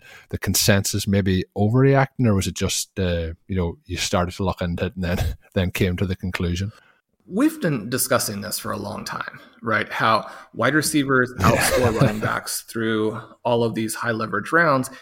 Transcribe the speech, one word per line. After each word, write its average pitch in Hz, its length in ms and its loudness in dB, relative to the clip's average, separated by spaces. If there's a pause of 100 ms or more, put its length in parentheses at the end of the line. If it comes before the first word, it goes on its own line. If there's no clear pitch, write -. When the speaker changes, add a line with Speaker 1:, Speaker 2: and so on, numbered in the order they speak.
(300)
Speaker 1:
the - 80 -6
consensus 98 720 0
may 98 120 4
be 92 240 2 (140)
overreacting, 131 680 4
or 104 100 4
was 95 120 0
it 85 60 -4
just, - 440 -4
uh, 85 360 -2 (140)
you 98 80 -6
know, 85 300 -2
you 87 120 -8
started 90 380 0
to 98 100 -2
look 90 160 -2
into 87 240 -2
it 90 100 -6
and 92 80 -6
then, 87 420 -2
<laughs> - 100 -18
then 92 160 0
came 90 260 0
to 101 80 -2
the 92 100 -2
conclusion? 90 560 -4 (540)
Speaker 2:
We've 285 340 0
been 123 300 -2
discussing 120 500 -2
this 104 180 -8
for 107 140 -8
a 104 60 -4
long 101 260 -8
time, - 380 -10 (200)
right? 107 300 -2
How 110 400 0 (220)
wide 127 220 2
receivers 135 580 2
Speaker 1:
<laughs> - 60 -8
Speaker 2:
outscore 117 600 4
running 107 220 2
backs 113 400 -4
through 110 580 -2 (240)
all 120 220 2
of 113 100 -2
these 113 180 -2
high 117 180 -4
leverage 107 420 -4
rounds. 151 360 2 (120)